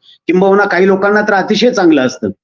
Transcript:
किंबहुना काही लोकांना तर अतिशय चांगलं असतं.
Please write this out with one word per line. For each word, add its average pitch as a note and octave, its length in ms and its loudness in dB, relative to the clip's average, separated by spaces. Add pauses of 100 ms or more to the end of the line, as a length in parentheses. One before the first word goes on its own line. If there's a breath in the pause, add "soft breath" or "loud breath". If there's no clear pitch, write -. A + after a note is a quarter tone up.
(280 soft breath)
किंबहुना F#3+ 360 2
काही F#3 240 0
लोकांना G3+ 340 0
तर G#3 120 -2
अतिशय G#3+ 380 0
चांगलं D#3+ 340 2
असतं. A#2 240 -6 (140)